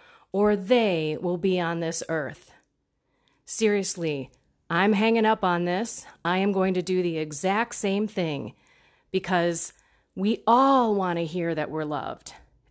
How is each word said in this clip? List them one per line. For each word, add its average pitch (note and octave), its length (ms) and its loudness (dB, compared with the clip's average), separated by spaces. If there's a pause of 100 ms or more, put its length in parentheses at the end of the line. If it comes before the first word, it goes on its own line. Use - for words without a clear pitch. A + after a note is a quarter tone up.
(300)
or G#3 260 2
they F#3 640 0
will F3+ 160 -2
be F3+ 240 0
on E3+ 200 -2
this E3 280 -4
earth. D3+ 440 -6 (920)
Seriously, F3+ 840 -2 (400)
I'm G3 240 4
hanging A3 320 2
up G#3+ 180 2
on F3 220 0
this. F#3+ 400 -4 (180)
I F3+ 140 0
am G3+ 140 2
going F#3+ 220 2
to F3+ 60 0
do F3+ 220 0
the E3 160 -2
exact F#3 560 -2
same G3+ 320 0
thing, D#3 480 -4 (560)
because F3 640 0 (400)
we G3+ 320 -2
all B3 480 4
want F3+ 240 0
to E3+ 80 -2
hear E3 280 -4
that D3+ 160 -4
we're D#3 140 -4
loved. - 480 -8 (380)